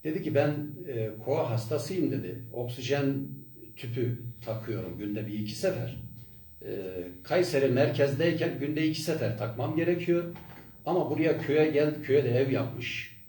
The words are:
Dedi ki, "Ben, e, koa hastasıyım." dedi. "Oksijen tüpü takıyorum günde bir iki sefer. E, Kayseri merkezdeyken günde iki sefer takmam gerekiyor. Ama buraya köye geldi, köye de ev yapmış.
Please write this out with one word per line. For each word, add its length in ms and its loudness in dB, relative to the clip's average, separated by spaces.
Dedi 200 -2
ki, 120 0
"Ben, 180 4
e, 220 -2
koa 240 2
hastasıyım." 600 0
dedi. 280 -4
"Oksijen 640 0
tüpü 440 -2
takıyorum 520 -6
günde 300 -6
bir 60 -6
iki 220 -4
sefer. 420 -2
E, 60 -12
Kayseri 440 4
merkezdeyken 920 4
günde 280 0
iki 140 -2
sefer 360 0
takmam 380 -2
gerekiyor. 480 2
Ama 240 2
buraya 320 2
köye 300 4
geldi, 320 4
köye 200 6
de 160 4
ev 120 4
yapmış. 680 -4